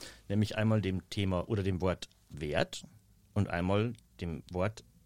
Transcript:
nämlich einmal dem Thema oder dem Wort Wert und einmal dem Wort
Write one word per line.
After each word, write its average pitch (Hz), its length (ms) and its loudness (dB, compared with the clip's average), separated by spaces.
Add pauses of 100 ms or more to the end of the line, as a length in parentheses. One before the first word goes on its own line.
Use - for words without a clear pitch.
(300)
nämlich 104 280 2
einmal 110 240 4
dem 92 280 -2
Thema 95 400 0
oder 107 140 2
dem 92 180 0
Wort 90 280 0 (200)
Wert 76 540 -2 (500)
und 101 160 2
einmal 98 440 0 (280)
dem 85 300 -6
Wort 107 320 -2 (220)